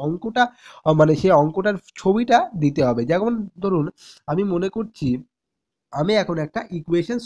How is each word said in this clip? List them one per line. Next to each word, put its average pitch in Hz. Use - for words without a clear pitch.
অঙ্কটা, 220
আহ, 156
মানে 156
সেই 185
অঙ্কটার 190
ছবিটা 233
দিতে 143
হবে। 120
যেমন 202
ধরুন, 180
আমি 180
মনে 180
করছি 214
আমি 160
এখন 170
একটা 220
ইকুয়েশন 170